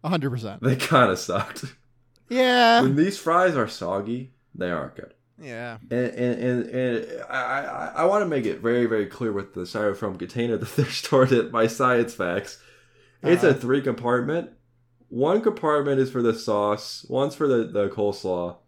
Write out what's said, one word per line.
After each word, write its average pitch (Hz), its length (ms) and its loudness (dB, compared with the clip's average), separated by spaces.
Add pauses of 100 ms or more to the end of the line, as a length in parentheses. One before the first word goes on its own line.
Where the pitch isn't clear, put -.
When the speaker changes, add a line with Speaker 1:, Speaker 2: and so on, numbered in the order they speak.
Speaker 1:
A 156 60 -6
hundred 156 220 -2
percent. 113 320 -8
Speaker 2:
They 127 120 4
kinda 123 420 4
sucked. - 480 -6 (640)
Speaker 1:
Yeah. 247 540 6
Speaker 2:
When 135 140 4
these 180 220 2
fries 175 360 2
are 117 140 0
soggy, 104 640 -6 (220)
they 90 160 -4
aren't 76 260 -6
good. - 160 -18 (280)
Speaker 1:
Yeah. 120 360 -12 (140)
Speaker 2:
And, - 20 -4
and, 123 500 -2
and, 123 280 -2
and 123 580 -4
I, 131 80 -6
I, 127 500 -6 (120)
I 156 80 2
wanna 202 200 2
make 139 200 -2
it - 140 -4
very, 120 260 2
very 107 200 0
clear 110 260 -6
with 98 220 -8
the 95 60 -8
styrofoam 101 580 -4
container 117 380 -4
<laughs> - 20 -2
that - 160 -8
they're 135 120 0
stored 131 440 2
in, 120 220 2
my 113 160 4
science 120 460 0
facts. 92 440 -4 (640)
It's 170 220 4
a 165 60 8
Speaker 1:
Uh-huh. 135 100 4
Speaker 2:
three 131 220 0
compartment. 123 680 -2 (580)
One 160 320 2
compartment 147 600 2
is 131 100 2
for 131 120 -2
the 117 120 4
sauce. 104 720 -2
One's 139 280 0
for 156 100 0
the, 123 180 4
the 98 260 -2
coleslaw. 92 680 -2 (120)